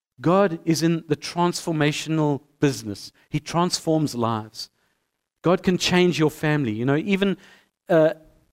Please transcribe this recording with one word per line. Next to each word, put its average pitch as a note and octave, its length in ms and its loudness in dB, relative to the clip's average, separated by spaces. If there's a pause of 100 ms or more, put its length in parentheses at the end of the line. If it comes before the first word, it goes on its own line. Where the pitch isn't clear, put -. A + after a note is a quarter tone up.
(200)
God E3 440 2
is D#3+ 200 0
in E3 240 0
the D3 80 0
transformational D#3 1300 -2 (180)
business. A2 500 -2 (180)
He D3+ 120 -4
transforms D#3+ 760 -2
lives. A2+ 560 -4 (720)
God F3+ 200 2
can F3+ 140 0
change F3+ 420 2
your D3+ 120 2
family. D3 420 -2
You A2+ 140 -4
know, C#3 100 2
even, F#3+ 400 0 (540)
uh, D#3+ 240 4 (380)